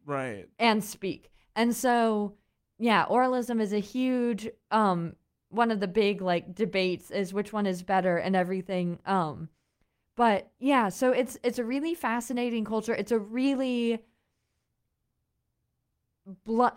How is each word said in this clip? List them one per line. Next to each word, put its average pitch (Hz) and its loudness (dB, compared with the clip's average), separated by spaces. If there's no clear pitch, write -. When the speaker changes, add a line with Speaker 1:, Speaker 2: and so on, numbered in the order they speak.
Speaker 1:
Right. 131 -6
Speaker 2:
and 220 2
speak. - -10
And 233 2
so, 226 2
yeah, 214 4
oralism 240 2
is 202 0
a 208 2
huge, 240 0
um, 185 2
one 233 0
of 208 -2
the 196 0
big, 196 2
like, 180 -2
debates 185 -2
is 190 -4
which 202 -4
one 208 -2
is 185 -2
better 185 2
and 190 0
everything. 180 -2
Um, 160 -2
but 226 2
yeah, 254 2
so 254 2
it's, 254 0
it's 240 -2
a 240 -2
really 277 -2
fascinating 233 -2
culture. 220 -2
It's 202 -4
a 226 2
really 240 0
blu-, 226 2